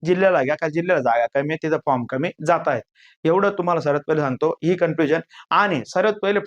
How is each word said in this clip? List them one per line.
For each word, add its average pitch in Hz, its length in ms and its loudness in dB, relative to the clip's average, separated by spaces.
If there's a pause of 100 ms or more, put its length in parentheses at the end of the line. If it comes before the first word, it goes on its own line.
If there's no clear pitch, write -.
जिल्ह्याला 180 380 4
घ्या, 139 120 0
कारण 156 180 -4
जिल्ह्याला 170 300 0
जागा 117 240 2
कमी 147 280 -2
आहे, 160 140 -4
तिथं 151 100 0
फॉर्म 127 260 -2
कमी 135 260 -4 (160)
जात 165 200 2
आहेत. 131 160 -2 (420)
एवढं 190 260 2
तुम्हाला 175 300 0
सर्वात 147 280 0
पहिले 156 120 0
सांगतो, 139 300 0 (140)
ही 180 100 2
कन्फ्युजन. 160 460 0 (300)
आणि 185 360 2
सर्वात 202 260 0
पहिले 202 340 -2